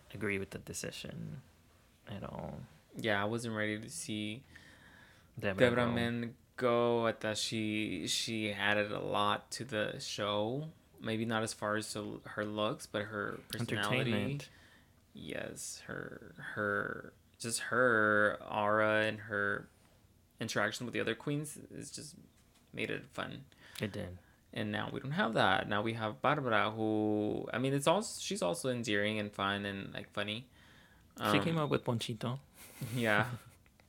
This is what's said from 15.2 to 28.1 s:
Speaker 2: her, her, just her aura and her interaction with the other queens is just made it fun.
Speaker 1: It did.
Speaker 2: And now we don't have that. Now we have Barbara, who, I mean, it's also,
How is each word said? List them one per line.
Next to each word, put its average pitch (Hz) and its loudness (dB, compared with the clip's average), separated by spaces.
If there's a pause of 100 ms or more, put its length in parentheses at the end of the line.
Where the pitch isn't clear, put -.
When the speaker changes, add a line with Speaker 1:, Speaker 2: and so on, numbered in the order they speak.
Speaker 2:
her, - -10 (180)
her, 101 -2 (260)
just 113 -2
her 107 6 (100)
aura 107 4
and 107 0
her 101 -2 (720)
interaction 113 0
with 117 -8
the 110 0
other 110 0
queens 147 -4 (160)
is - -10
just - -12 (580)
made 113 -2
it 101 -4
fun. 113 -6 (360)
Speaker 1:
It 101 -2
did. 92 -8 (380)
Speaker 2:
And 107 -2
now 107 -2
we 113 -4
don't 131 -6
have 214 0
that. 107 4
Now 104 0
we 113 0
have 110 -4
Barbara, 120 4
who, 107 2
I - 0
mean, 131 2
it's 139 2
also, 196 4